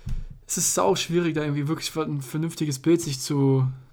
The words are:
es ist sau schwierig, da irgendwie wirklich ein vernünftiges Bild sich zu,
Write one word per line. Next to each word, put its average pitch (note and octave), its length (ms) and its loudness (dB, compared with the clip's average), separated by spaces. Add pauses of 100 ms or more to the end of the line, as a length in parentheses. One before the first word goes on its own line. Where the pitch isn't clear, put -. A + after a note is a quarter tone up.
(460)
es - 120 -6
ist - 160 0
sau F#3 220 4
schwierig, E3+ 380 0
da D3+ 80 0
irgendwie D3 260 -2
wirklich D#3+ 280 -4
ein D3+ 240 -2
vernünftiges D#3 600 -4
Bild E3+ 200 4
sich C#3+ 200 -4
zu, C3+ 460 2 (260)